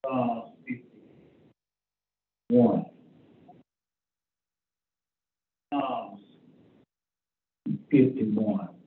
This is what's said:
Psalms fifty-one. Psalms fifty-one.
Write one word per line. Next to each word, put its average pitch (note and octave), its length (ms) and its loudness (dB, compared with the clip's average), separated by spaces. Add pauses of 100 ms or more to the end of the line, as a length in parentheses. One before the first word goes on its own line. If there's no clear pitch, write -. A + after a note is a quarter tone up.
Psalms A#2+ 480 -4 (2000)
fifty-one. A#3+ 360 4 (2750)
Psalms - 500 -6 (1700)
fifty-one. G#2+ 800 2 (180)